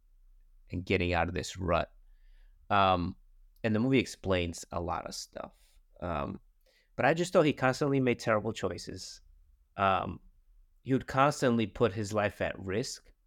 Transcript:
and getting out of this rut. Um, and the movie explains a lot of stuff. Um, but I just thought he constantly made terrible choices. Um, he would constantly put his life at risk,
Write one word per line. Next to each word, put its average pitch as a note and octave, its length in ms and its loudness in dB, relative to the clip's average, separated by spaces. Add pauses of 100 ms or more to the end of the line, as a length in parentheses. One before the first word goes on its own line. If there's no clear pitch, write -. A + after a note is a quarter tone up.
(720)
and F2+ 140 -6
getting F2+ 280 2
out E2+ 160 2
of F2+ 40 -8
this - 240 -6
rut. E2+ 340 0 (800)
Um, F#2 460 2 (480)
and A2 100 0
the G#2+ 60 2
movie C3 200 4
explains F2+ 720 -2
a F2 80 -4
lot E2+ 280 -6
of - 80 -10
stuff. - 380 -14 (480)
Um, E2 400 -6 (560)
but A#2 80 0
I C#3+ 80 4
just F3 180 -2
thought E3+ 140 6
he C#3+ 80 4
constantly C#3 480 0
made B2 180 2
terrible G#2+ 320 0
choices. - 720 -8 (560)
Um, F#2+ 420 0 (640)
he A#2+ 80 -2
would C3 160 0
constantly C3+ 580 2
put G#2 280 0
his G#2 180 -6
life G#2 300 0
at - 180 -4
risk, G2 500 -6 (180)